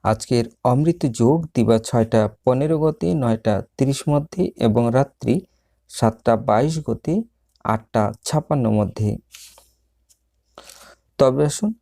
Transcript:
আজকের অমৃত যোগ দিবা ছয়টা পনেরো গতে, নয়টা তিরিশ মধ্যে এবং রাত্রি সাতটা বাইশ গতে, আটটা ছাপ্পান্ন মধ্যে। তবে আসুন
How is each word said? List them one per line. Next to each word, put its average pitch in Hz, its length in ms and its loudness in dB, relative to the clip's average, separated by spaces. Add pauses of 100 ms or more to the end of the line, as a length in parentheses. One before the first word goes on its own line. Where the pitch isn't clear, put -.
আজকের 117 400 0 (200)
অমৃত 147 380 2 (100)
যোগ 120 240 2 (160)
দিবা 113 260 2
ছয়টা 113 440 0 (200)
পনেরো 139 360 0
গতে, 156 360 -2
নয়টা 113 400 0 (200)
তিরিশ 139 340 -2
মধ্যে 151 340 -2 (180)
এবং 117 220 2 (100)
রাত্রি 131 420 0 (560)
সাতটা 117 460 0
বাইশ 123 440 0
গতে, 147 340 -6 (500)
আটটা 110 380 -2 (220)
ছাপ্পান্ন 151 460 -2
মধ্যে। 104 380 -2 (2000)
তবে 135 260 4
আসুন 208 260 -2 (120)